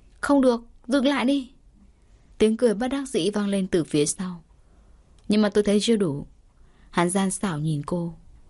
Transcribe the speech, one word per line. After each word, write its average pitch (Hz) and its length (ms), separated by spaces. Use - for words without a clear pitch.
"Không 285 200
được, 240 200
dừng 254 200
lại 269 180
đi." 269 260
Tiếng 220 180
cười 226 180
bất 240 140
đắc 269 200
dĩ - 220
vang 208 180
lên 196 180
từ 175 180
phía 147 220
sau. 180 360
"Nhưng 208 140
mà 208 60
tôi 208 160
thấy 208 160
chưa 220 160
đủ." 156 300
Hắn 175 200
gian 190 200
xảo 180 280
nhìn 151 280
cô. 170 280